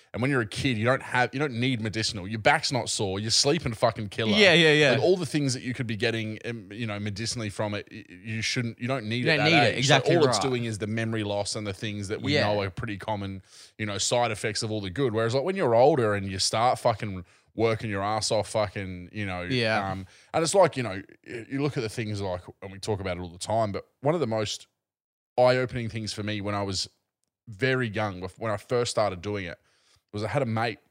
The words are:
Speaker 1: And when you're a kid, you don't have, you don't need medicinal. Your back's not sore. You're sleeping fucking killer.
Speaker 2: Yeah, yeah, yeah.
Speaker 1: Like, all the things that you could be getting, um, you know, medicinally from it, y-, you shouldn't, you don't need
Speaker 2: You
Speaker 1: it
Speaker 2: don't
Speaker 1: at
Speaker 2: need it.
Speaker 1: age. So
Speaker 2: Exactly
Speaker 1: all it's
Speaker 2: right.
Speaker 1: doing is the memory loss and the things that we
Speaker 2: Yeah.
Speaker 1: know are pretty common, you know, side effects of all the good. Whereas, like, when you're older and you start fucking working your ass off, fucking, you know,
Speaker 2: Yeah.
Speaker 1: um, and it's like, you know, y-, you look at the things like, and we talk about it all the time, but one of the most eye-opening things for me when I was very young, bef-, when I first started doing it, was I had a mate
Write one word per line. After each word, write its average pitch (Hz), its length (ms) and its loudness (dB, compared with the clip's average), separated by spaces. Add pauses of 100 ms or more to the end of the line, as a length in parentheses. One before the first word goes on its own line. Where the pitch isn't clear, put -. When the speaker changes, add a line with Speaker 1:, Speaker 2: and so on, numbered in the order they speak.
(140)
Speaker 1:
And 107 80 -4
when 135 100 0
you're 135 80 2
a 113 80 0
kid, 127 300 -2
you 107 80 -2
don't 127 160 2
have, 123 320 0
you 135 80 -4
don't 131 180 -2
need 123 220 0
medicinal. 107 440 -4
Your 110 140 -6
back's 147 320 4
not 123 160 -2
sore. 98 320 -2
You're 110 120 -2
sleeping 143 420 2
fucking 110 340 0
killer. 117 240 -2
Speaker 2:
Yeah, 202 220 8
yeah, 160 180 8
yeah. 147 200 6
Speaker 1:
Like, 123 100 4
all 175 160 6
the 180 80 -4
things 139 300 0
that 131 60 -8
you 123 120 -6
could 120 140 -4
be 110 100 -4
getting, 110 480 -2
um, 113 260 -8
you 113 160 -6
know, 104 120 -6
medicinally 107 500 -4
from 104 240 -4
it, 104 180 -8
y-, 110 160 -16
you 107 340 -8
shouldn't, 117 380 -2
you 120 80 -4
don't 120 220 -4
need 120 160 -2
Speaker 2:
You 165 80 4
Speaker 1:
it - 40 4
Speaker 2:
don't - 80 2
Speaker 1:
at 160 60 4
Speaker 2:
need 165 60 6
it. - 40 6
Speaker 1:
age. 110 120 4
So - 60 -2
Speaker 2:
Exactly 139 360 4
Speaker 1:
all 170 100 6
it's 123 120 2
Speaker 2:
right. 101 100 0
Speaker 1:
doing 123 160 0
is 113 140 -4
the 107 100 -4
memory 113 380 -2
loss 101 320 -2
and 107 100 -6
the 101 60 -6
things 104 340 -6
that 101 140 -4
we 139 140 0
Speaker 2:
Yeah. 135 120 2
Speaker 1:
know 104 140 2
are 98 80 -2
pretty 107 280 -8
common, 98 440 -6 (360)
you 110 80 -4
know, 104 120 -4
side 120 340 2
effects 107 320 -4
of 110 80 -4
all 107 80 -2
the 98 100 -4
good. 117 240 0
Whereas, 113 220 0
like, 135 80 2
when 190 140 -2
you're 131 180 2
older 123 400 6
and 98 160 -4
you 95 80 -4
start 117 400 2
fucking 104 460 -2 (300)
working 110 340 0
your 98 140 -2
ass 107 280 -2
off, 107 200 0
fucking, 95 600 -4
you 104 140 -6
know, 90 160 -4
Speaker 2:
Yeah. 107 500 0
Speaker 1:
um, 95 140 -6 (280)
and 160 100 2
it's 165 120 -2
like, 180 220 6
you 127 60 -2
know, 98 180 -6 (260)
y-, 113 220 -10
you 135 120 -2
look 147 140 0
at 147 80 0
the 110 60 -2
things 107 320 -4
like, 90 180 -4 (220)
and 98 100 -14
we 95 80 -16
talk 101 220 -2
about 92 160 -4
it - 20 -8
all 90 80 -8
the 85 100 -16
time, 107 360 -2
but 95 120 -6 (140)
one 143 140 2
of 175 80 0
the 127 60 2
most 110 400 -4 (680)
eye-opening 127 520 4
things 110 240 -6
for 107 100 -8
me 107 160 -4
when 101 160 -4
I 101 80 -2
was 98 240 -2 (600)
very 127 420 0
young, 101 320 -4
bef-, 92 160 -10
when 113 140 -4
I 117 40 0
first 120 360 0
started 95 300 0
doing 101 240 -4
it, 85 120 -10 (560)
was 104 100 -4
I 110 40 -4
had 143 140 -2
a 135 40 0
mate 113 320 -2 (140)